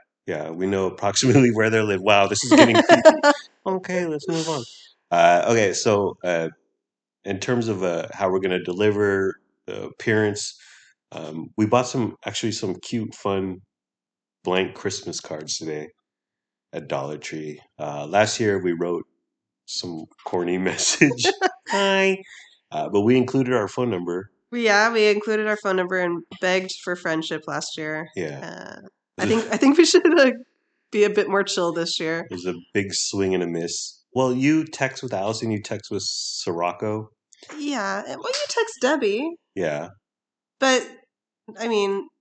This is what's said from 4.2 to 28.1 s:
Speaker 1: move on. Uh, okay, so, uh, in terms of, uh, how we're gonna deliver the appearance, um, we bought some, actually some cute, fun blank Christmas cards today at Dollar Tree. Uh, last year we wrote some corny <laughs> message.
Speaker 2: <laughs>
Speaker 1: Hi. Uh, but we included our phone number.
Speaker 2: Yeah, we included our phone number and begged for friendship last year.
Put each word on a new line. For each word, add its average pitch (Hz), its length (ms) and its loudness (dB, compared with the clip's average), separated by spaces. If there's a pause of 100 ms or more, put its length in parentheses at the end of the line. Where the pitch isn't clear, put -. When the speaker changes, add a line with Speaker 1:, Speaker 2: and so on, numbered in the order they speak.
Speaker 1:
move 165 200 -2
on. 143 140 -2 (480)
Uh, 85 380 6
okay, 110 240 4
so, 101 520 0
uh, 82 240 0 (760)
in 95 160 -6
terms 120 280 -2
of, 95 140 -2
uh, 85 300 -2
how 95 180 -2
we're 95 100 0
gonna 92 220 -2
deliver 98 720 0 (320)
the 98 200 -10
appearance, 107 680 -2 (560)
um, 78 440 -12
we 110 100 2
bought 123 220 2
some, 110 360 -4
actually 107 280 -4
some 95 280 -6
cute, 110 340 -6
fun 95 460 -4 (840)
blank 92 300 0
Christmas - 460 -8
cards 76 380 -10
today 76 300 -8 (840)
at 76 160 -12
Dollar 71 300 -6
Tree. 76 420 -12 (180)
Uh, 73 280 -8
last 104 340 2
year 104 220 2
we 90 100 0
wrote 85 320 -2 (640)
some 82 400 -10 (180)
corny 90 340 -2
<laughs> 92 120 0
message. - 560 0 (220)
Speaker 2:
<laughs> - 200 -12
Speaker 1:
Hi. 196 540 2 (480)
Uh, 76 180 -6
but 101 140 2
we 120 160 6
included 127 340 0
our 107 160 2
phone 123 220 -2
number. 87 400 -4 (220)
Speaker 2:
Yeah, 220 400 2
we 214 160 4
included 214 380 0
our 214 120 -2
phone 190 180 -2
number 185 220 -2
and 170 240 -2 (180)
begged 185 320 -2 (100)
for 185 140 -6
friendship 160 500 -4
last 151 300 -8
year. 156 400 -8